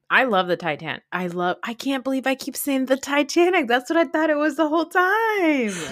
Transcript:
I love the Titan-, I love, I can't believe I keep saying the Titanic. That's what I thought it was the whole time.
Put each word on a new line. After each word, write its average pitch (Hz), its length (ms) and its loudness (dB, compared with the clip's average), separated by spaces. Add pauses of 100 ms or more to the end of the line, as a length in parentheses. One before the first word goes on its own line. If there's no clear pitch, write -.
I 208 140 4
love 190 240 2
the 175 100 2
Titan-, 156 440 -6 (100)
I 180 160 -4
love, 175 360 -2
I 233 100 -8
can't 269 300 -6
believe 269 220 -4
I 269 100 0
keep 262 200 -10
saying 269 320 -2
the 269 100 2
Titanic. 294 680 2
That's 247 220 0
what 320 80 2
I 339 80 4
thought 320 240 0
it 294 80 2
was 302 180 0
the 302 120 2
whole 311 180 0
time. 359 880 2 (180)